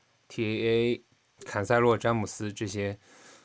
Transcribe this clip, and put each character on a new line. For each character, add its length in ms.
T 160
A 240
A、 360
坎 180
塞 140
洛、 180
詹 180
姆 120
斯 260
这 140
些， 320